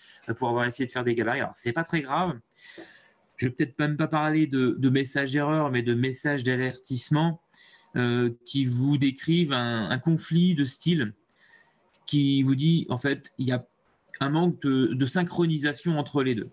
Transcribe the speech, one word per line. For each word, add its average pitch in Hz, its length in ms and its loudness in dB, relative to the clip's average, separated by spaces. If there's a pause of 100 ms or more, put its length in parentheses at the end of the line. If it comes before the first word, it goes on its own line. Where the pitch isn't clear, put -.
(300)
euh, 113 40 -4
pour 120 160 -2
avoir 120 160 2
essayé 123 220 -2
de - 40 -12
faire 127 120 -2
des 117 120 2
gabarits. 117 260 -2
Alors, - 140 -6
c'est - 180 -4
pas 165 100 -2
très 165 180 -2
grave. 147 360 -2 (960)
Je - 100 -2
vais 127 60 0
peut-être 139 260 -4
même 151 200 0
pas 156 100 0
parler 156 400 2
de, 131 320 2
de 131 100 2
messages 135 420 0
d'erreur, 147 400 0
mais 123 120 0
de 120 100 0
messages 131 500 -2
d'avertissement, 131 960 0 (560)
euh, 120 360 2 (140)
qui 139 200 -2
vous 131 320 0
décrivent 143 560 0
un, 120 360 -2
un 127 100 -2
conflit 170 560 2
de 143 80 2
style, 135 500 0 (960)
qui 139 340 2
vous 135 140 2
dit, 156 340 2
en - 80 -2
fait, - 400 -4
il 131 100 -2
y 127 40 0
a 127 140 -4 (540)
un 135 100 0
manque 165 340 2
de, 131 240 2
de 127 180 0
synchronisation 160 920 0
entre 139 240 -2
les 131 100 0
deux. 107 200 -6